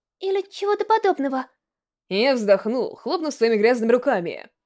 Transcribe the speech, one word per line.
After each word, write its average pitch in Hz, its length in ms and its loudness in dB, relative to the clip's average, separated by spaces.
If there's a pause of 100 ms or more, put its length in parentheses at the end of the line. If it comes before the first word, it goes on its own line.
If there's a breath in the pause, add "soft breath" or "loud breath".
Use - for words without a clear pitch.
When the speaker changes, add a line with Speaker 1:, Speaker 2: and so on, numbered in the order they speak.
(200)
Speaker 1:
или 381 300 -2
чего-то 415 360 -2
подобного. 294 600 0 (600)
Speaker 2:
Я 226 260 2
вздохнул, 214 600 0
хлопнув 311 380 -4
своими 226 240 2
грязными 226 340 2
руками. 196 580 0 (160)